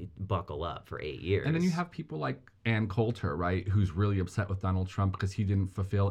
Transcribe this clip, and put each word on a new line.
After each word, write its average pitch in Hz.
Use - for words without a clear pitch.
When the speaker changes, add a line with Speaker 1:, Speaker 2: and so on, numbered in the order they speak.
Speaker 1:
buckle 85
up 78
for 71
eight 73
years. 90
Speaker 2:
And 156
then 165
you 185
have 175
people 156
like 135
Ann 110
Coulter, 101
right, 90
who's 95
really 98
upset 95
with 95
Donald 92
Trump 95
because 95
he 110
didn't 98
fulfill 98